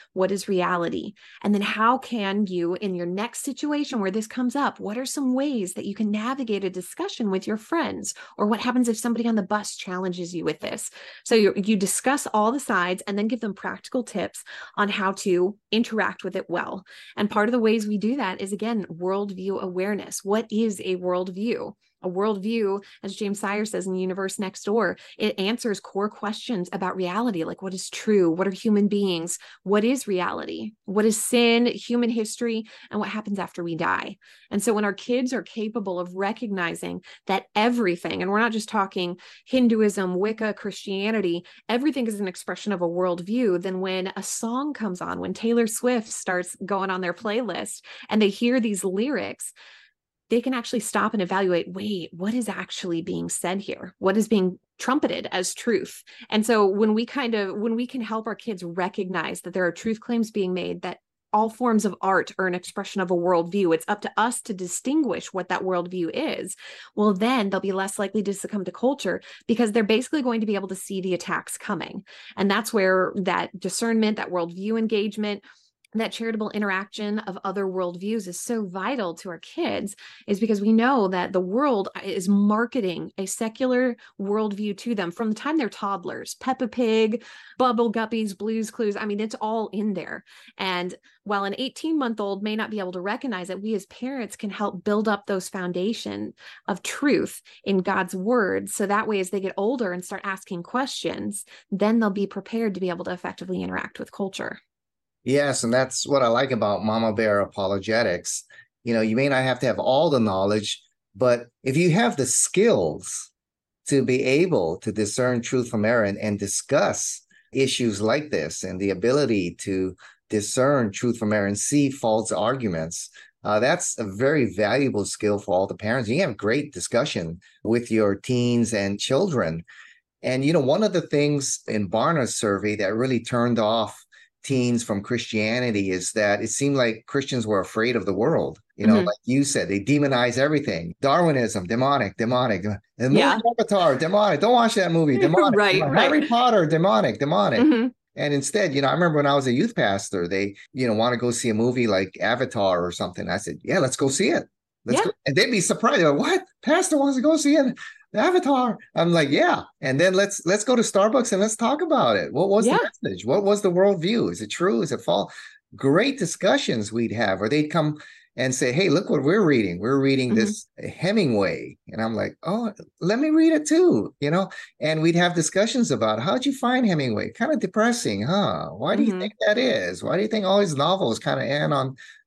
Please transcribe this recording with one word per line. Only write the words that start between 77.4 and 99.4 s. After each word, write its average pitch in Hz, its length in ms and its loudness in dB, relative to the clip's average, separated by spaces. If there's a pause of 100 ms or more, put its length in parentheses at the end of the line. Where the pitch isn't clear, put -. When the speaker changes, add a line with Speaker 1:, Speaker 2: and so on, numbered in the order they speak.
Speaker 1:
other 196 220 -4
worldviews 185 640 -4
is 175 100 -12
so 226 280 -4
vital 190 480 -6
to 185 160 -14
our 165 80 -12
kids, - 580 -6 (300)
is 202 120 -2
because 214 220 0
we 208 100 2
know 226 380 4
that 185 240 -2
the 185 80 0
world 202 480 0 (160)
is 190 240 -4
marketing 202 880 2
a 196 80 -6
secular 247 720 -2 (240)
worldview 202 560 -2
to 240 180 -4
them 180 160 -2
from 220 200 -2
the 214 40 -2
time 294 220 -2
they're 247 140 0
toddlers. - 640 -6
Peppa 262 340 -2
Pig, 220 560 0 (320)
Bubble 240 340 2
Guppies, 220 460 -2
Blue's 220 340 -4
Clues. 208 240 -2
I 208 120 -6
mean, 208 140 -2
it's 220 160 -6
all 214 360 -4
in 208 220 -2
there. - 300 -10 (340)
And 180 360 -2 (300)
while 202 200 -2
an 196 120 -4
eighteen-month-old 240 840 -4
may 214 140 -2
not 220 140 -4
be 214 100 -6
able 180 120 -6
to 185 80 -8
recognize 202 480 -6
it, 190 140 -8
we 214 120 -4
as 190 120 -4
parents 247 500 -10
can 208 140 -8
help 190 340 -6
build 214 240 2
up 202 160 0
those 190 240 -4
foundation 196 840 -4 (340)
of 202 140 -6
truth - 580 0 (240)
in 196 140 2
God's 190 360 0
word. 196 540 0
So - 160 -4
that 214 240 0
way, 208 120 0
as 185 100 -4
they 202 100 -4